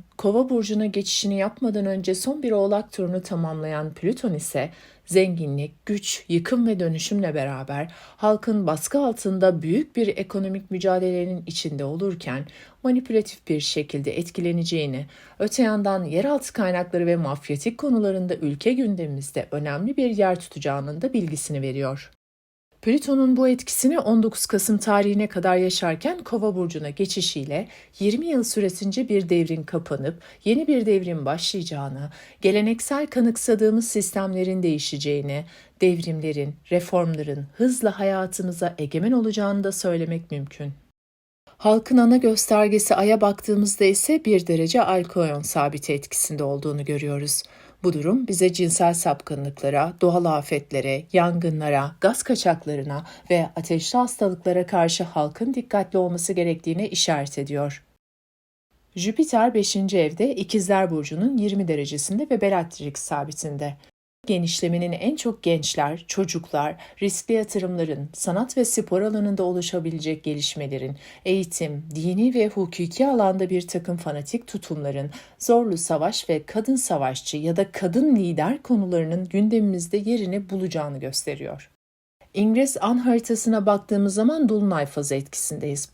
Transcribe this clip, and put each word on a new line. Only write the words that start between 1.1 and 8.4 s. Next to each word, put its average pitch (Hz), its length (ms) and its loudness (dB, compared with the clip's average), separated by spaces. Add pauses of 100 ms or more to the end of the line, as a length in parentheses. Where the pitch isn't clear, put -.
yapmadan 208 480 -2
önce 190 300 -2
son 277 280 -4
bir 240 80 0
Oğlak 202 420 2
turunu 180 280 -4
tamamlayan 156 720 -6
Plüton 208 400 -2
ise 147 360 -4 (360)
zenginlik, 165 800 0
güç, - 440 -6
yıkım 196 380 2
ve 208 120 0
dönüşümle 165 560 -2
beraber 139 580 -6 (240)
halkın 214 500 2